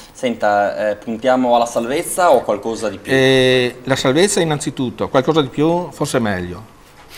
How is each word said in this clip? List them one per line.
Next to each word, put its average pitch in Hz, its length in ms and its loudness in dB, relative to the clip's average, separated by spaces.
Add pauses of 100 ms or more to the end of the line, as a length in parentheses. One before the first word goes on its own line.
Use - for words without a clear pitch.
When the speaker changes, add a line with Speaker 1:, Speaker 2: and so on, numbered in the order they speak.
(180)
Speaker 1:
Senta, 107 720 0
eh, 104 60 -4
puntiamo 127 580 0
alla 117 100 4
salvezza 147 680 0
o 120 100 6
qualcosa 107 460 -4
di 95 100 -8
più? - 140 -8
Speaker 2:
Eh, 127 720 4
la 131 100 -2
salvezza 160 460 2
innanzitutto, 143 680 -4
qualcosa 147 340 2
di 135 40 -4
più 160 460 -2
forse 147 240 -4
è 127 40 0
meglio. 92 440 -4 (540)